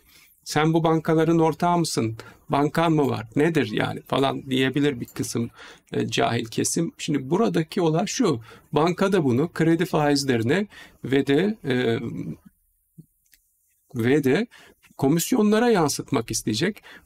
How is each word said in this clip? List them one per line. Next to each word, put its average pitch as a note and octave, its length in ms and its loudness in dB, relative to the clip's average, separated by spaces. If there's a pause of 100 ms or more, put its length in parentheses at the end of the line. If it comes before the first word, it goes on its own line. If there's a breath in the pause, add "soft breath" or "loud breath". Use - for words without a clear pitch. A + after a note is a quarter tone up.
(440 soft breath)
Sen D#3 280 2
bu E3 120 2
bankaların D#3+ 540 2
ortağı E3 400 2
mısın? A#2 380 -2 (320 loud breath)
Bankan D3 440 0
mı D3 160 2
var? A2+ 180 -4 (100)
Nedir C#3+ 360 2
yani G#2+ 280 -2
falan C3+ 500 -2
diyebilir C3 500 0
bir A#2+ 60 -10
kısım, A#2 440 -6 (420 loud breath)
e, A#2 160 -2
cahil A#2 360 0
kesim. A#2 540 -4
Şimdi C3+ 320 -4
buradaki F3+ 500 0
olay E3 260 0
şu. D#3+ 340 0 (320 loud breath)
Banka F3+ 400 2
da F3+ 120 2
bunu C3+ 240 0
kredi E3 360 0
faizlerine C#3+ 840 0 (380 loud breath)
ve C3+ 220 2
de, F3+ 380 2
e, B2 340 0 (2000)
ve C3 300 2
de D#3+ 220 2 (500 loud breath)
komisyonlara G#3+ 720 2
yansıtmak C#3+ 600 0
isteyecek. A#2+ 520 -4 (240 loud breath)